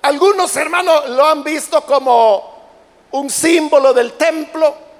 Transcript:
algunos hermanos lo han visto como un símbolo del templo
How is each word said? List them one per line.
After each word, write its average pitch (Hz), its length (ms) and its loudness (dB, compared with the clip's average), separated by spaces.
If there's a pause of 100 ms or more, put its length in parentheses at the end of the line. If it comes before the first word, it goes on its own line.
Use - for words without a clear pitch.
algunos 370 520 2
hermanos 311 540 0
lo 262 160 2
han 311 180 0
visto 302 420 -4
como 240 680 2 (580)
un 277 180 -6
símbolo 302 640 0
del 240 200 0
templo 311 640 -2 (240)